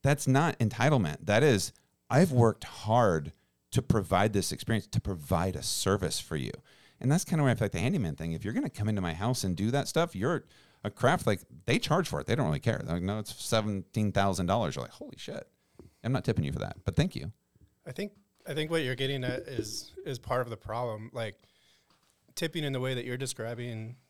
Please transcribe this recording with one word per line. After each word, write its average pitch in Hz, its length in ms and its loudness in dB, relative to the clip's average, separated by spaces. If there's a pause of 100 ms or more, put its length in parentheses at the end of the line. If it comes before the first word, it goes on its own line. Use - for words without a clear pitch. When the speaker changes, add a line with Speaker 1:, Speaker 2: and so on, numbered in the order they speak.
Speaker 1:
That's 143 260 2
not 143 320 4
entitlement. 113 640 2
That 107 180 4
is, 113 300 4 (360)
I've 151 220 6
worked 117 320 6
hard 101 720 2 (400)
to 120 100 2
provide 101 520 2
this 98 180 2
experience, - 360 -2
to - 120 -2
provide 87 560 -2
a 73 80 -8
service - 560 0
for - 160 -6
you. 60 160 -4 (480)
And 127 100 0
that's 170 140 2
kinda 156 180 0
where 135 80 4
I 131 60 2
feel 110 80 0
like 101 80 -2
the 85 80 -4
handyman 110 340 0
thing, 82 180 -6
if 82 120 -6
you're 113 100 -4
gonna 269 160 -4
come 104 180 -4
into 104 140 0
my 82 120 -2
house 117 280 -2
and 92 140 0
do 107 160 0
that 135 160 -2
stuff, - 260 0
you're 127 300 -2 (400)
a 107 60 -4
craft, 156 360 2
like, 104 140 2 (240)
they 139 160 2
charge 165 280 0
for 71 120 -2
it. - 80 -8
They 117 80 2
don't 139 100 0
really 76 140 0
care. - 240 0
They're 82 100 -2
like, 87 80 -2
"No, 101 160 -2
it's - 160 -10 (100)
seventeen 104 680 0
thousand 95 340 2
dollars." 95 300 0
You're 62 80 -8
like, - 80 -16
"Holy - 240 -16
shit. - 320 -12 (560)
I'm - 80 0
not - 120 -2
tipping 82 200 0
you 71 80 -2
for - 80 -4
that, - 240 -6
but 95 100 -2
thank 170 220 2
you." 98 160 -8 (520)
Speaker 2:
I 135 60 -14
think, 202 220 -8 (340)
I 147 80 -8
think 156 160 -4
what 160 140 0
you're 127 100 -2
getting 135 300 -2
at 127 240 -2
is, 113 440 -8 (120)
is 127 160 -6
part 127 220 -2
of 117 80 -6
the 110 60 -8
problem. 110 560 -8
Like, 113 300 -8 (960)
tipping 165 260 -4
in 139 100 -2
the 131 60 -2
way 131 160 -2
that 120 100 -4
you're 123 120 -6
describing 120 800 -8 (140)